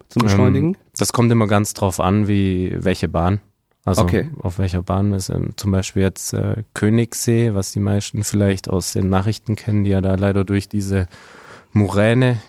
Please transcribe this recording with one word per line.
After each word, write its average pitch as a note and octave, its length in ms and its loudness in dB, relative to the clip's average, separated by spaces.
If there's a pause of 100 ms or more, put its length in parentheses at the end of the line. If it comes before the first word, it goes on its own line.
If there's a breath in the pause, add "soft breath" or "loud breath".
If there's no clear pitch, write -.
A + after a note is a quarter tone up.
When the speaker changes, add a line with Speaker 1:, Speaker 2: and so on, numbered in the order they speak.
Speaker 1:
zum - 120 -2
Speaker 2:
Ähm, G#2+ 60 2
Speaker 1:
Beschleunigen? G#2 500 2 (200)
Speaker 2:
das - 160 -2
kommt A#2 180 2
immer A2+ 160 2
ganz G#2 260 0
drauf F#2+ 260 -2
an, G2 280 2
wie, F#2 520 0
welche F#2 280 -2
Bahn. F2 340 0 (440)
Also F#2+ 160 2
Speaker 1:
Okay. F2+ 280 0 (120)
Speaker 2:
auf G2 180 -4
welcher F2+ 240 -2
Bahn G2 280 0
wir G2 100 -2
sind. F2 380 -4
Zum G2+ 120 -2
Beispiel F#2+ 300 0
jetzt, - 320 -2
äh, G#2 300 -2 (100)
Königssee, A2+ 800 0
was G2 180 -2
die G2+ 80 -4
meisten G2+ 460 -2
vielleicht G2 440 0
aus F2+ 220 -2
den G2 180 0
Nachrichten G2+ 460 -2
kennen, G#2 300 -2
die G2+ 60 2
ja F#2+ 100 2
da F#2+ 140 0
leider G2 280 2
durch G2 240 -2
diese G2 400 -2 (640 loud breath)
Muräne, A2 640 2 (120)